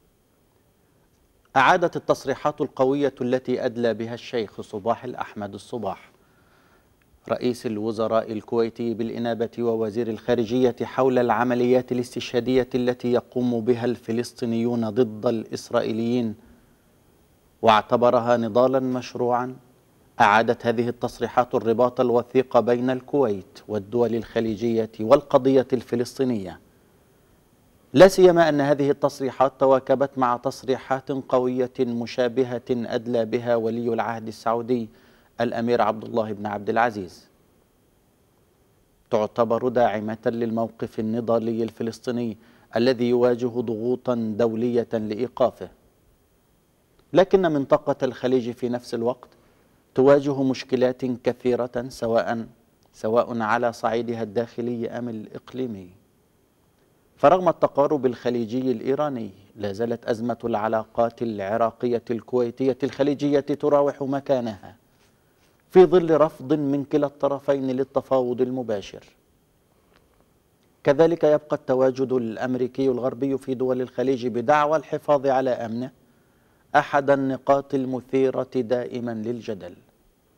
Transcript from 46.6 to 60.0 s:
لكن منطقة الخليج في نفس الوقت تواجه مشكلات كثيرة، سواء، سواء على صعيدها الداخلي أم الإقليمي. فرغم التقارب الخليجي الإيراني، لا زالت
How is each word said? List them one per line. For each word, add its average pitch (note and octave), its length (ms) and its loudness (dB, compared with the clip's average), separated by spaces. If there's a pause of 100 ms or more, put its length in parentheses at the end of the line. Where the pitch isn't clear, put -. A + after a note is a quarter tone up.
لكن F#3+ 300 4
منطقة D3 600 2
الخليج B2+ 480 0
في A#2+ 180 -6
نفس B2 260 -6
الوقت A#2+ 340 -4 (640)
تواجه C#3 480 4
مشكلات B2+ 600 0
كثيرة، B2 840 -2
سواء، A2+ 580 -2 (460)
سواء A#2 480 -2
على A#2 320 0
صعيدها A#2 500 -4
الداخلي A#2 680 -6
أم A#2+ 180 -10
الإقليمي. A2 840 -12 (1300)
فرغم F3 320 4
التقارب D3 580 2
الخليجي B2 640 -2
الإيراني، B2+ 580 -4 (260)
لا G2+ 160 -6
زالت A#2 320 -4